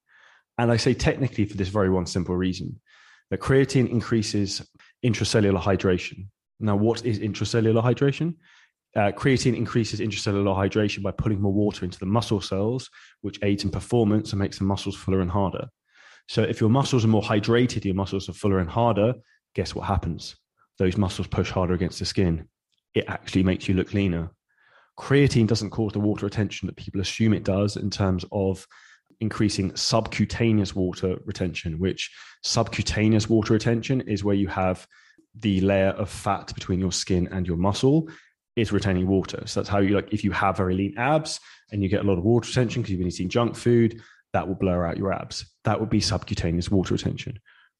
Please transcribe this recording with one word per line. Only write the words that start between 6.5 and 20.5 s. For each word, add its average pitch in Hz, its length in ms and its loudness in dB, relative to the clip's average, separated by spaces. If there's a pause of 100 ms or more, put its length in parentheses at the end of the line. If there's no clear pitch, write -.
Now, 104 160 0
what 110 280 0
is 107 140 -2
intracellular 110 640 0
hydration? 139 520 0 (600)
Uh, 101 160 2
creatine 127 460 2
increases 107 420 -2
intracellular 101 560 0
hydration 98 480 0
by 98 80 -2
pulling 104 300 -2
more 101 100 0
water 104 320 0
into 90 160 -8
the 98 60 -8
muscle 107 340 0
cells, 107 500 -4 (300)
which 101 240 -8
aids 101 220 2
in 95 40 -2
performance 107 600 2
and 101 80 -2
makes - 200 -4
the 95 40 -2
muscles 98 320 -2
fuller 95 240 0
and 87 120 0
harder. 95 360 -2 (640)
So 113 120 0
if - 200 0
your 110 80 6
muscles 131 340 4
are 113 60 4
more 107 120 4
hydrated, 113 600 2
your 95 120 0
muscles 98 340 -4
are 85 40 -10
fuller 95 260 2
and 85 100 0
harder, 117 460 2 (380)
guess - 220 -4
what - 100 -8
happens? 87 520 -4 (400)